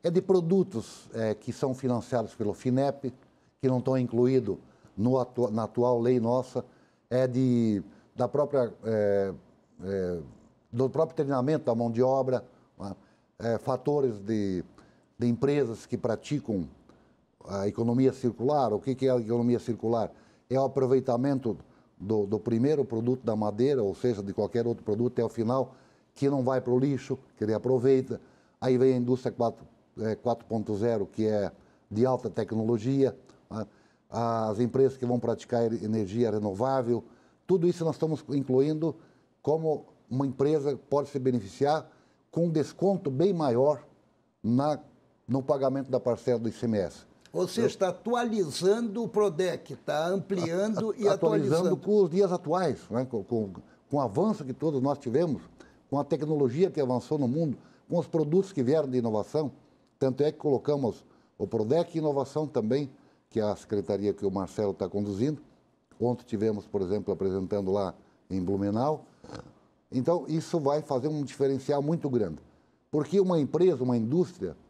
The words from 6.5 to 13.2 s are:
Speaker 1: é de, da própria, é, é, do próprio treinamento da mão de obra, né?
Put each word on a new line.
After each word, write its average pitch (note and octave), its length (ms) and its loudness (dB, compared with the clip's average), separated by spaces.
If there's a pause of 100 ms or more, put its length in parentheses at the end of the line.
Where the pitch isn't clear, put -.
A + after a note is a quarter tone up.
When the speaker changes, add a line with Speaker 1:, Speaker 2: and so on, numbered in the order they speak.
Speaker 1:
é B2+ 160 2
de, A#2+ 560 2 (320)
da B2 140 0
própria, C3+ 440 0 (120)
é, G2+ 500 2 (480)
é, F2+ 360 -4 (540)
do B2+ 160 0
próprio D#3+ 280 -2
treinamento C#3+ 500 0
da A#2+ 80 2
mão A#2 160 0
de A#2 120 0
obra, C3 420 2 (340)
né? G2 160 -12 (440)